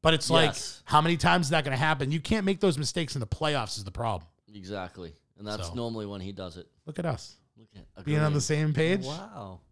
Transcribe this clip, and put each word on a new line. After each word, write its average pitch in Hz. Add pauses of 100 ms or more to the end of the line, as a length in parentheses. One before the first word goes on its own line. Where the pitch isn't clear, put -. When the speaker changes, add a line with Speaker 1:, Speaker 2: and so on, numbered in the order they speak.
Speaker 1:
But 160
it's 151
like, 165
Speaker 2:
Yes. -
Speaker 1:
how 156
many 165
times 175
is -
that 160
gonna 135
happen? 139
You 160
can't 208
make 196
those 175
mistakes 151
in 139
the 123
playoffs 139
is 104
the 101
problem. 95 (260)
Speaker 2:
Exactly. 92 (240)
And 104
that's 101
Speaker 1:
So. 85
Speaker 2:
normally 113
when 101
he 95
does 92
it. 90 (180)
Speaker 1:
Look 156
at 175
us. 135 (220)
Speaker 2:
Look 113
at -
Speaker 1:
Being 151
on 151
the 147
Speaker 2:
agreeing. -
Speaker 1:
same 151
page. 165
Speaker 2:
Wow. 147 (120)